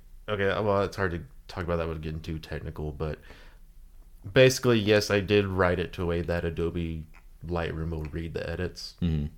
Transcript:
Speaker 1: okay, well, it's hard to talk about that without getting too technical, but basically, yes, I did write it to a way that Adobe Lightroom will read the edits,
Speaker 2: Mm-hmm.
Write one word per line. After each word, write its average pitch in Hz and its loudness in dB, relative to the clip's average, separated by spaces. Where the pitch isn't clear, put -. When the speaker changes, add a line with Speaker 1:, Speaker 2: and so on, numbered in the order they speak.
Speaker 1:
okay, 101 0
well, 101 2
it's 92 -2
hard 95 0
to 85 -4
talk 92 -6
about 85 0
that 82 -2
without 80 -6
getting 78 -6
too 80 -6
technical, 78 -8
but 73 -6
basically, 127 6
yes, 104 4
I 101 4
did 101 4
write 92 2
it 85 -4
to 92 -6
a 87 0
way 85 0
that 85 -2
Adobe 82 -4
Lightroom 82 -4
will 78 -4
read 82 -8
the - -6
edits, 85 -6
Speaker 2:
Mm-hmm. 78 2